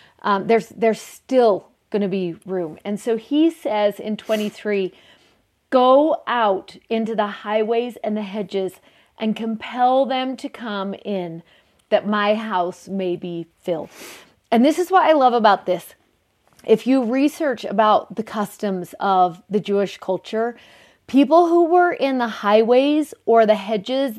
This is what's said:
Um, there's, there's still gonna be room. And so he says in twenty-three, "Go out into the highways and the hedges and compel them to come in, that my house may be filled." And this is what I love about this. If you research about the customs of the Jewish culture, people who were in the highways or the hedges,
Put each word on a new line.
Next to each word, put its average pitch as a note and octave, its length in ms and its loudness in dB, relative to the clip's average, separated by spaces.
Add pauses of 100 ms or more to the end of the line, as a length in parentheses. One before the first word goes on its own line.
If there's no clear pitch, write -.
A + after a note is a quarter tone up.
(220)
Um, G3 240 -2
there's, A3 240 0
there's A3 300 -2
still A#3+ 680 0 (220)
gonna G3+ 180 -2
be F3+ 280 -4 (100)
room. F3 380 -6
And G#3 140 -6
so A3+ 180 -4
he D4+ 340 0
says D#4 500 -2
in G#3+ 160 -6
twenty-three, G#3 760 -4 (760)
"Go C4+ 580 4
out G#3+ 500 -2 (120)
into A3+ 260 -4
the G#3 120 -2
highways A3 760 -4
and G#3+ 140 -4
the G#3+ 60 -4
hedges F#3+ 580 -6 (380)
and A3 180 -2
compel B3 680 0
them C4 320 -4
to C#4+ 100 -10
come G3+ 460 -8
in, F3 480 -8 (480)
that G3+ 160 2
my G#3 280 0
house F#3 540 -4
may F#3 260 -4
be E3+ 320 -8 (140)
filled." E3 300 -6 (600)
And A#3 140 4
this D4+ 140 2
is F4+ 120 -2
what F#4 120 4
I D4+ 100 4
love C4 200 4
about G#3 340 2
this. - 280 -4 (720)
If A3 220 2
you C4 160 2
research C4+ 640 -2
about G#3 500 0
the A3 80 -6
customs G3+ 800 -8
of F3+ 500 0
the G3+ 100 -2
Jewish G3 380 -2
culture, A3 580 -6 (520)
people D4 400 4
who E4+ 160 4
were F4 280 4
in C4+ 260 -2
the A#3+ 100 -2
highways B3 840 2 (140)
or A3+ 200 6
the G#3+ 100 4
hedges, A3+ 640 -4